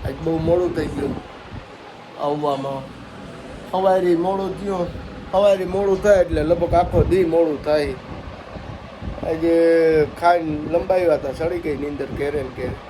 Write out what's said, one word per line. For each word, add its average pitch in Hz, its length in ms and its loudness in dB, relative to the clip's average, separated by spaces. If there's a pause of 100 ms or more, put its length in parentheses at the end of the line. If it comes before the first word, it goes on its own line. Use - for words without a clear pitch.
આજ 135 100 -4 (100)
બહુ 165 140 0
મોડું 170 360 2
થઈ 151 120 -2
ગયું 139 280 -4 (1040)
આવવામાં. 139 640 -4 (880)
સવારે 185 460 4
મોડું 190 340 -2 (100)
થયું, 190 260 -2 (440)
સવારે 190 340 4
મોડું 190 380 0
થાય 202 180 6
એટલે 160 220 2
લગભગ 170 320 2
આખો 175 280 4
દી 175 220 4
મોડું 160 400 2
થાય. 147 300 0 (1300)
આજે 165 280 0 (680)
ખાઈને 160 580 2
લંબાવ્યા 180 360 2
હતા, 135 180 -4
સડી 170 260 -4
ગઈ 156 180 -4
નીંદર 143 300 -6
ઘેરે 139 360 -4
ને 127 140 -8
ઘેરે. 127 200 -6 (140)